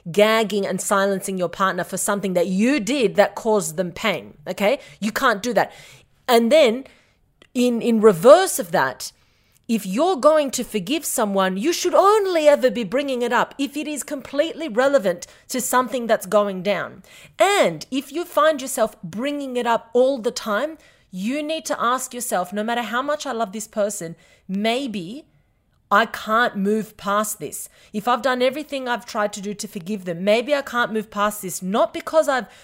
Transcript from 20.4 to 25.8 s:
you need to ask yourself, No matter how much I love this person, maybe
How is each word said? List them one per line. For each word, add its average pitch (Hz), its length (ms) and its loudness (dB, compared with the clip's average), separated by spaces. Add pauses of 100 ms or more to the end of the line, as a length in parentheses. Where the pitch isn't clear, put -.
you 226 320 -4
need 320 220 -6
to - 160 -6
ask 247 320 -2
yourself, 226 400 -4
No 208 100 -4
matter 240 200 -2
how 233 180 -4
much 294 260 -4
I 262 60 -6
love 226 200 -6
this 214 140 -10
person, 202 500 -4 (300)
maybe 220 800 -4 (640)